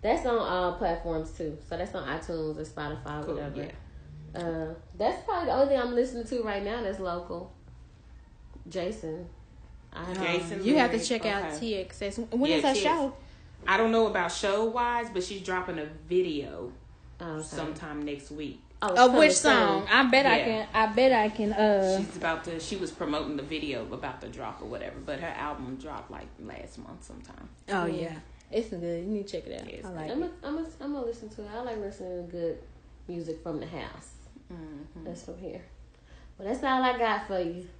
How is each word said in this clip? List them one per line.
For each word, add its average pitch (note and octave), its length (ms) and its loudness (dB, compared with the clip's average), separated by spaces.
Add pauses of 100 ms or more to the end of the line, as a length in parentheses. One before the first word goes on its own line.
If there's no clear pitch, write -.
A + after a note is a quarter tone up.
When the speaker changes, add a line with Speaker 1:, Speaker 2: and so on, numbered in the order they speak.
Speaker 1:
that's C4 240 2
on A#3+ 120 2
all F3+ 360 2
platforms, E3+ 580 -2
too. D#3 260 -6 (120)
So E3+ 80 -6
that's E3+ 180 -4
on D3+ 120 -6
iTunes D#3 500 -4
or D#3 60 -6
Spotify, D3 640 -8
Speaker 2:
Cool, D#3 100 -4
Speaker 1:
whatever. C#3+ 280 -6
Speaker 2:
yeah. C#3+ 80 -10 (720)
Speaker 1:
Uh, D#3+ 320 -4 (240)
that's G#3 260 0
probably F4+ 240 -2
the A#3+ 60 2
only C4+ 160 6
thing C#4 100 4
I'm A#3+ 160 -2
listening A#3+ 300 0
to A#3+ 180 -4
right G3+ 200 -2
now A3 200 -4
that's G3 160 -4
local. F3 520 -6 (1160)
Jason. F3 600 -6 (680)
I F3+ 200 -8
don't F#3+ 100 -2
Speaker 2:
Jason F3+ 400 0
Speaker 3:
You B3 140 6
have B3 140 6
to A3+ 60 2
Speaker 2:
Lyric, A3 120 -2
Speaker 3:
check A3+ 160 0
out G3+ 200 0
Speaker 2:
okay. D#3 140 -6
Speaker 3:
T A3 180 -2
X - 240 -8
S. G3+ 160 -4
When A#3 340 0
Speaker 2:
Yeah, D#4 60 4
Speaker 3:
is D4 60 2
her C4+ 100 6
Speaker 2:
T C4+ 60 4
X. - 40 2
Speaker 3:
show? D4 300 2 (540)
Speaker 2:
I F#3+ 100 6
don't A3+ 140 6
know A3+ 160 6
about F#3 240 0
show-wise, A3+ 840 0
but F3+ 100 0
she's G3 180 -6
dropping F3+ 380 -4
a D3+ 60 -4 (220)
video C#3+ 640 0 (480)
Speaker 1:
Oh, F3 60 -10 (120)
okay. D#3 60 -6
Speaker 2:
sometime D#3 600 -8
next C#3+ 280 -8
week. D3 300 -8 (200)
Speaker 1:
Oh, G#3+ 80 0
Speaker 3:
Of F3+ 60 2
Speaker 1:
coming B3 240 12
Speaker 3:
which D4+ 120 12
Speaker 1:
soon. C#4+ 220 8
Speaker 3:
song? G3+ 360 6
I B3 140 8
bet C4 220 8
I A3+ 120 8
Speaker 2:
Yeah. - 80 4
Speaker 3:
can, A3 280 0
I A3 200 6
bet B3+ 200 8
I G#3+ 160 6
can, G#3+ 240 0
uh, G3+ 440 6
Speaker 2:
She's E3+ 200 -2
about E3 260 0
to, E3 160 -6
she D#3 160 -4
was F#3 160 -2
promoting D3+ 460 -2
the C3+ 60 -6
video D3 480 -4
about C3 300 -8
the - 60 -10
drop A2+ 340 -10
or - 40 -10
whatever, - 380 -8
but C#3 180 -6
her E3+ 140 -6
album C3 420 -8
dropped, C3 340 -12
like, - 160 -14 (120)
last - 380 -14
month - 260 -16
sometime. - 460 -18 (200)
Speaker 3:
Oh, F#3 160 0
Speaker 1:
Yeah. D#3+ 160 -2
Speaker 3:
yeah. E3 120 -6 (420)
It's A3+ 140 0
good. E3+ 340 -4
You G3 80 -4
need G3+ 160 -4
to - 60 -10
check E3+ 140 -8
it - 140 -10
out. - 60 -14
Speaker 2:
It's - 180 -12
Speaker 3:
I - 40 -12
like D#3+ 180 -8
Speaker 2:
good. C#4+ 160 -2
Speaker 3:
it. F4 80 -4 (100)
Speaker 1:
I'ma, D4+ 180 -6
I'ma, D#4+ 100 -6 (100)
I'ma C#4 220 -6
listen A#3 260 -6
to G#3+ 140 -14
it. G#3 120 -12
I A3+ 60 -8
like A#3+ 180 -6
listening F#3 480 -8
to F3 60 -12
good E3+ 260 -2 (480)
music D#3+ 380 -6
from D#3 160 -4
the - 60 -6
house. - 460 -12 (380)
Speaker 2:
Mm-hmm. D#3+ 540 -14
Speaker 1:
That's E3+ 200 -10
from E3+ 160 -14
here. F3+ 220 -12 (760)
Well, G3 100 -8
that's C4 160 -2
all C4 180 2
I B3+ 160 4
got A3 300 2
for F#3+ 140 0
you. F3 260 -4 (120)